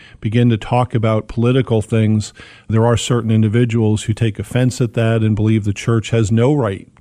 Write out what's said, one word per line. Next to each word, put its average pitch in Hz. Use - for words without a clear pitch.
begin 120
to 113
talk 123
about 110
political 120
things, 107
there 113
are 117
certain 117
individuals 110
who 113
take 107
offense 123
at 120
that 113
and 107
believe 107
the 104
church 113
has 113
no 117
right 107